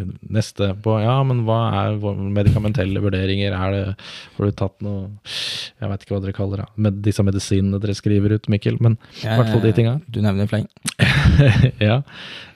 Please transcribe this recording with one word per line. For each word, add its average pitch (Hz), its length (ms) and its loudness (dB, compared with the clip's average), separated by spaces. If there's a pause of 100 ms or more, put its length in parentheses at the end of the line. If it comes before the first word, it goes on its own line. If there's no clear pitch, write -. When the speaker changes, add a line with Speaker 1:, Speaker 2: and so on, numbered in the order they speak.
(280)
Speaker 1:
neste 101 400 -2 (160)
på, 110 160 2
«Ja, 117 240 2
men 127 240 0
hva 113 100 2 (140)
er, 104 320 0
hva, 101 80 -2 (240)
medikamentelle 101 640 0
vurderinger, 98 540 0
er 95 220 -2
det, 98 180 -4 (400)
har 101 100 -2
du 101 140 2
tatt 98 240 -4
noe, 98 240 -6 (720)
jeg 101 100 -4
vet 101 140 -6
ikke - 140 -6
hva 95 100 -4
dere 98 80 -6
kaller 98 260 -4
det, - 140 -12
med 101 320 0
disse 101 160 2
medisinene 98 580 2
dere 101 140 -2
skriver 104 400 2
ut, - 160 -4
Mikkel, 113 320 0
men 113 160 4 (240)
i - 20 -4
hvert 113 300 2
fall 107 80 2
de 110 80 4
Speaker 2:
Ja, 104 80 -2
Speaker 1:
tinga.» 117 160 2 (100)
Speaker 2:
du 113 140 -6
nevner 101 240 0
i 101 80 -4
fleng. 104 160 -2 (320)
Speaker 1:
<laughs> - 800 4
Ja. 107 220 2 (540)